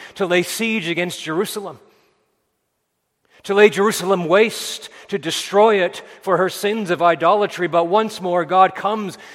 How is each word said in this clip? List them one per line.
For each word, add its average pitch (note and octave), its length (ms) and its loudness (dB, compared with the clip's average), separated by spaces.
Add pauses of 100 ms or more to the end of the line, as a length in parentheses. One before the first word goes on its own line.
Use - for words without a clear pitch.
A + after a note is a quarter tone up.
(160)
to G3 100 -4
lay F3 160 0
siege A3 460 -4
against E3+ 340 -6
Jerusalem, E3+ 580 -8 (1600)
to G3+ 100 -4
lay G#3 160 8
Jerusalem F#3+ 560 0
waste, - 640 0 (200)
to G3+ 100 -6
destroy G3 640 2
it - 180 -4 (220)
for F#3 140 0
her F#3 120 0
sins G#3 400 -4
of E3+ 140 -2
idolatry. F3 640 2
But E3+ 180 2
once G#3+ 360 -2
more, F3 220 -2
God F#3 300 4
comes G#3 460 -6 (160)